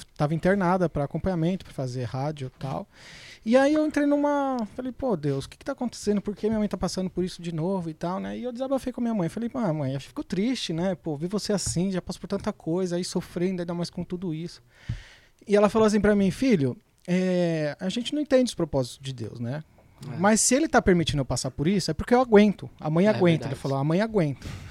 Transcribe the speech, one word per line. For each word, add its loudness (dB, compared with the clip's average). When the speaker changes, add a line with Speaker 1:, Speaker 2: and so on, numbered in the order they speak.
Speaker 1:
tava 0
internada 2
pra -4
acompanhamento, -2
pra -20
fazer -6
rádio -6
e -20
tal. -6
E 4
aí 4
eu 2
entrei 0
numa, 0
falei, -8
"Pô, -4
Deus, -4
o -14
que -20
que -20
tá -4
acontecendo? -4
Por -6
que -4
minha 0
mãe 0
tá -4
passando -4
por -2
isso -8
de -8
novo -4
e -10
tal, -6
né?" -8
E -8
eu -6
desabafei -4
com -8
minha -2
mãe. 0
Falei, -6
"Ah, 0
mãe, -2
eu -6
fico -10
triste, -2
né? -2
Pô, -6
vi -4
você -2
assim, -2
já -2
passou -12
por -14
tanta -4
coisa, -4
aí -2
sofrendo, -4
ainda -6
mais -4
com -8
tudo -6
isso." -10
E 4
ela 8
falou 4
assim 4
pra 6
mim, 4
"Filho, 2
é... 2
a -4
gente -4
não 0
entende 4
os -10
propósitos -2
de -8
Deus, -10
né? -6
Speaker 2:
É. -10
Speaker 1:
Mas 4
se 4
ele 2
tá 4
permitindo 4
eu 0
passar -4
por -2
isso, 2
é -4
porque 0
eu 8
aguento. 6
A -4
mãe 4
Speaker 2:
É 6
Speaker 1:
aguenta." 2
Speaker 2:
verdade. -4
Speaker 1:
Ele -6
falou, -2
"A 0
mãe 2
aguenta. -2